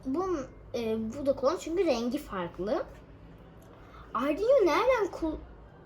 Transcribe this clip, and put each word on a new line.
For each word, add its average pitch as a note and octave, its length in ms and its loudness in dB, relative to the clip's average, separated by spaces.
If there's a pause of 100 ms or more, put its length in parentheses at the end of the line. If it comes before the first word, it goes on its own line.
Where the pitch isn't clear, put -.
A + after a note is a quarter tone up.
Bunun, E4 400 -2 (280)
e, A3+ 220 -2 (220)
bu C#4 80 -6
da C#4 100 4
kullan D#4 240 0
çünkü E4+ 240 -2
rengi B3 340 0
farklı. G3 680 -4 (1300)
Arduino G4 520 4
nereden G#4 460 4
kul-, D#4 260 -4 (480)